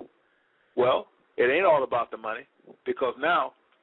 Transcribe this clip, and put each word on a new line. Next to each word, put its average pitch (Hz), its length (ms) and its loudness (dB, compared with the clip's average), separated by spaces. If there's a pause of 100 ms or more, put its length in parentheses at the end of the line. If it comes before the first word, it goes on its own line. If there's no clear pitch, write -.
(760)
Well, 127 320 0 (300)
it 123 120 4
ain't 170 160 2
all 151 180 4
about 117 280 -2
the 110 60 -12
money, 110 280 -10 (400)
because 123 320 -4
now 147 360 -2 (300)